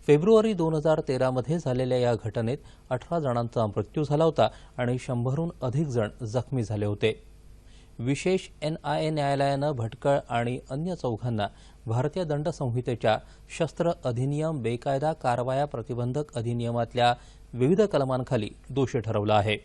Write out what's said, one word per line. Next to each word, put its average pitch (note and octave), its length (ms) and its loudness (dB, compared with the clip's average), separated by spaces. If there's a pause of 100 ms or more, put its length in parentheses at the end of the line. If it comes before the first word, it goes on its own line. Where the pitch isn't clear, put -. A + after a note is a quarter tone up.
फेब्रुवारी G#3+ 460 6
दोन E3 220 0
हजार D#3 340 2
तेरा B2+ 220 2
मध्ये B2+ 280 -2
झालेल्या B2+ 400 0
या A#2+ 160 4
घटनेत A2+ 440 -4 (320)
अठरा E3 300 -4
जणांचा A#2+ 460 0
मृत्यू A2 380 -2
झाला D3 200 2
होता C#3+ 240 4 (280)
आणि B2 220 0
शंभरहून C3 520 -2 (120)
अधिक C3+ 240 0
जण A#2 220 0 (160)
जखमी A#2+ 400 -2
झाले G#2 220 -2
होते. G#2+ 360 0 (760)
विशेष C#3+ 420 0 (220)
एनआयए D#3 480 -2
न्यायालयानं C#3 600 0
भटकळ C3+ 460 0 (100)
आणि A#2+ 320 -2 (100)
अन्य E3 240 -6
चौघांना A#2 540 -2 (380)
भारतीय D3 380 -2
दंड D3+ 240 -2
संहितेच्या A#2+ 720 0 (400)
शस्त्र E3 320 0 (140)
अधिनियम, C#3+ 580 -2
बेकायदा C3+ 500 -2
कारवाया C3 520 -2
प्रतिबंधक B2+ 680 -6
अधिनियमातल्या A#2+ 800 0 (380)
विविध D3+ 300 4
कलमांखाली C3 680 0 (200)
दोषी B2+ 300 0
ठरवलं G#2+ 340 2
आहे. G#2 300 4